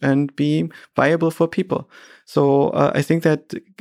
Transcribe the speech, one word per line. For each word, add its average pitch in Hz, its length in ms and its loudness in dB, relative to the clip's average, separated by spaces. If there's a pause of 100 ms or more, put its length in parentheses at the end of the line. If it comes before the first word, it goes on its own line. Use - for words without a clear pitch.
and 139 340 -2
be 151 340 -2 (280)
viable 160 340 0
for 165 160 -2
people. 185 420 -6 (360)
So, 139 460 2
uh, 139 220 0
I 147 80 -2
think 165 220 -2
that 147 300 -2 (280)